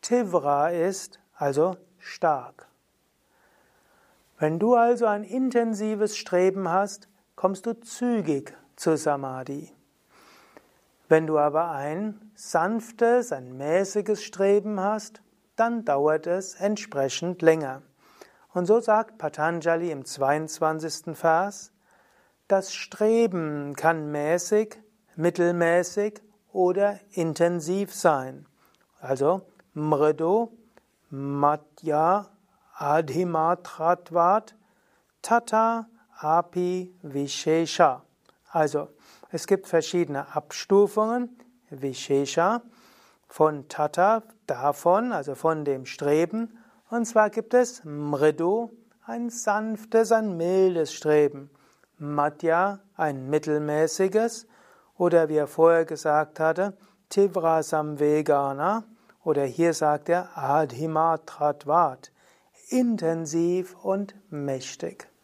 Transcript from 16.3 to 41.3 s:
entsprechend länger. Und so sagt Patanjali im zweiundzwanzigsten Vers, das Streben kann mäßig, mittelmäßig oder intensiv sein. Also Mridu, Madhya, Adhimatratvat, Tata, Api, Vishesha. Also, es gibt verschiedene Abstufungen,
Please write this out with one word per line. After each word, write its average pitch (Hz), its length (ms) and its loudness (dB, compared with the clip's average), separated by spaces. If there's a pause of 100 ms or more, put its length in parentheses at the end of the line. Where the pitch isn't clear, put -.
entsprechend 175 880 -4
länger. 156 400 4 (720)
Und 180 140 0
so 214 140 6
sagt 220 360 0
Patanjali 165 760 -2
im 139 140 -10
zweiundzwanzigsten 156 1120 -4
Vers, 175 580 0 (720)
das 190 280 0
Streben 175 1000 -2
kann 156 380 -2
mäßig, 175 640 -2 (400)
mittelmäßig 175 1080 0 (320)
oder 196 440 2 (140)
intensiv 170 840 -2
sein. 139 520 -2 (520)
Also 139 440 0 (320)
Mridu, 156 760 0 (580)
Madhya, 151 1160 -2 (460)
Adhimatratvat, 170 1800 0 (640)
Tata, 226 680 0 (320)
Api, 180 840 -2
Vishesha. 147 1000 0 (480)
Also, 147 380 0 (420)
es - 160 -8
gibt 190 200 0
verschiedene 156 680 -2
Abstufungen, 214 1040 0 (320)